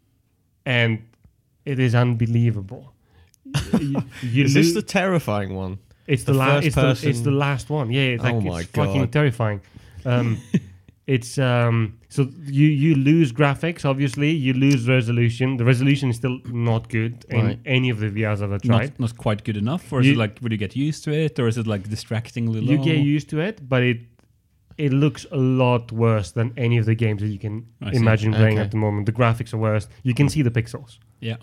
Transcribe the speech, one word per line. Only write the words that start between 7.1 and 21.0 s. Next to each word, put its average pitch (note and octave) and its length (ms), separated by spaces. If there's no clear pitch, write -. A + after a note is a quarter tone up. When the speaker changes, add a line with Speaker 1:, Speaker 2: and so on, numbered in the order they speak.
Speaker 2:
person? C#3 140
Speaker 1:
last C#3 300
one. C#3+ 220
Yeah, C3+ 100
it's A2 80
Speaker 2:
Oh B2 100
Speaker 1:
like, A2 100
Speaker 2:
my F2 180
Speaker 1:
it's E2+ 100
fucking G2 300
Speaker 2:
God. A#2+ 100
Speaker 1:
terrifying. A#2 500
Um, A#2+ 320
Speaker 2:
<laughs> - 340
Speaker 1:
it's, B2+ 300
um, A#2+ 600
so C#3 180
you, C#3 220
you D3+ 280
lose C#3+ 360
graphics, D3 540
obviously. C#3+ 460
You C3+ 220
lose C3 340
resolution. A#2+ 720
The A#2 80
resolution C3+ 440
is A2+ 60
still B2+ 300
not A#2 440
good A#2 400
in A2+ 160
Speaker 2:
Right. - 200
Speaker 1:
any B2+ 240
of G#2+ 100
the G#2+ 100
V G#2+ 160
Rs G#2 160
I've G2+ 100
ever G2 80
tried. A#2 320
Speaker 3:
Not, A#2 200
not - 60
quite A2 260
good G#2 140
enough, B2 340
or C#3 100
is C3 60
Speaker 1:
You C#3 60
Speaker 3:
it A#2 40
like, G#2+ 240
would A#2 100
you A2 60
get G2+ 180
used D3 300